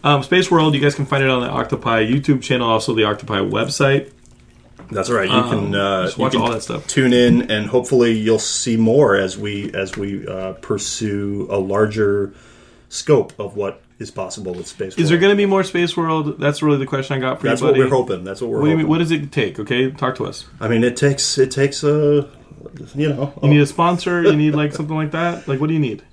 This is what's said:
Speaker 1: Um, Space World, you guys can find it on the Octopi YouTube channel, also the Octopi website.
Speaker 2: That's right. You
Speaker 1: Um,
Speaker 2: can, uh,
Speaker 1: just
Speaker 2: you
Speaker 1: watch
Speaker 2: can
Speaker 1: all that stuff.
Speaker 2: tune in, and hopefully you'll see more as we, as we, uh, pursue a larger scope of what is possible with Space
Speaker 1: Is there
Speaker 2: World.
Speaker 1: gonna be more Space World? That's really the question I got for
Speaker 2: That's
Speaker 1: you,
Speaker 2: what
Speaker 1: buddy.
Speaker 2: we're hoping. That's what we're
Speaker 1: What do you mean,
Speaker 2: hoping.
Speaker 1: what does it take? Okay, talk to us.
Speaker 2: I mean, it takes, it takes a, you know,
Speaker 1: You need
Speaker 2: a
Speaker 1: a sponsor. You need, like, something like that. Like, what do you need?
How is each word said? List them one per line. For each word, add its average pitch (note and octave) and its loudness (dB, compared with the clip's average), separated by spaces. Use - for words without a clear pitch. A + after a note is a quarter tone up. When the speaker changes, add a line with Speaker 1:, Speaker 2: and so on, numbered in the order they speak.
Speaker 1:
Um, C#3+ 2
Space F3+ 2
World, D#3 4
you C3+ 0
guys C#3+ 2
can C#3+ -4
find C3+ 0
it C3 2
on B2+ 0
the B2 -4
Octopi A#2 -2
YouTube C3 2
channel, B2 0
also A2+ 0
the G#2+ 2
Octopi G#2 -2
website. C3+ 0
Speaker 2:
That's F#2+ -4
right. G2+ 0
You B2 0
Speaker 1:
Um, B2 0
Speaker 2:
can, G2+ -2
uh, G2 0
Speaker 1:
just - -6
Speaker 2:
you - -2
Speaker 1:
watch C3 0
Speaker 2:
can A#2+ 0
Speaker 1:
all A#2 -2
that A2 -6
stuff. - -10
Speaker 2:
tune C3 2
in, A#2+ 4
and G#2+ -2
hopefully A#2+ 2
you'll A2 2
see - -4
more A2+ 4
as F#2+ -2
we, G2+ -6
as F#2+ -6
we, G2+ -6
uh, F#2+ -8
pursue G2+ -6
a G2+ -2
larger G2+ 0
scope - 0
of G2 -10
what G2 -6
is G#2+ -14
possible F#2 -8
with F2+ -10
Space F#2+ -10
Speaker 1:
Is E3 2
there E3+ 4
Speaker 2:
World. E3 4
Speaker 1:
gonna G3+ 6
be G3+ 2
more F#3+ 2
Space F3 -2
World? D#3+ -2
That's C#3+ -2
really D3 4
the C3+ -2
question C3+ -4
I - -2
got C3 -4
for - -2
Speaker 2:
That's - 0
Speaker 1:
you, C3 2
Speaker 2:
what - 6
Speaker 1:
buddy. C3 6
Speaker 2:
we're C3 4
hoping. A#2 0
That's G2 -10
what A#2+ -6
we're - -2
Speaker 1:
What C#3+ 0
do D#3 4
you D#3+ 2
mean, D#3 0
Speaker 2:
hoping. D3+ -2
Speaker 1:
what E3 2
does E3 0
it D3 -4
take? G#2 -2
Okay, B2 0
talk B2+ -4
to G#2+ -4
us. - -10
Speaker 2:
I A2 -4
mean, A#2 2
it A#2+ 0
takes, - 0
it C3 4
takes C#3 -2
a, D3 2
you D3+ 0
know, C#3 -4
Speaker 1:
You C#3+ 6
need D3 8
Speaker 2:
a C#3+ 8
Speaker 1:
a - 6
sponsor. F3 0
You D#3 6
need, D3+ 2
like, D3+ 0
something D#3 -6
like D#3 -4
that. E3+ -4
Like, C3+ -2
what D#3 0
do D#3+ 0
you D#3 0
need? A2 -4